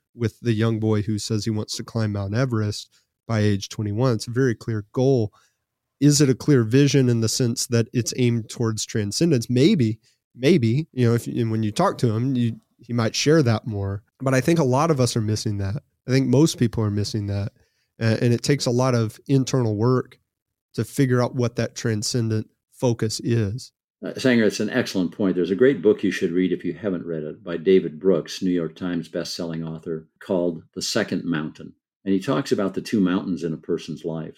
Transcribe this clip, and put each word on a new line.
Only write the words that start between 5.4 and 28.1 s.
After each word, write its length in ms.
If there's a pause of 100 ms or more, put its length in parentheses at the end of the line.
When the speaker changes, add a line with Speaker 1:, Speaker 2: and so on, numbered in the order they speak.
Speaker 1:
Is 200
it 100
a 60
clear 280
vision 440
in 140
the 80
sense 380
that 260
it's 240
aimed 320
towards 360
transcendence? 640
Maybe, 500 (360)
maybe, 560
you 160
know, 80
if, 120
and 220
when 140
you 80
talk 280
to 120
him, 240
you, 240 (200)
he 120
might 240
share 280
that 220
more. 380 (160)
But 140
I 80
think 180
a 60
lot 260
of 80
us 160
are 60
missing 380
that. 220 (240)
I 60
think 160
most 300
people 260
are 80
missing 360
that. 260 (480)
Uh, 180
and 140
it 100
takes 220
a 60
lot 240
of 220 (100)
internal 500
work 420 (540)
to 100
figure 380
out 140
what 200
that 200
transcendent 760 (240)
focus 480
is. 500 (340)
Speaker 2:
Uh, 140
Sanger, 240
it's 160
an 120
excellent 440
point. 220
There's 140
a 40
great 260
book 220
you 80
should 220
read 180
if 140
you 80
haven't 320
read 180
it 180
by 140
David 420
Brooks, 440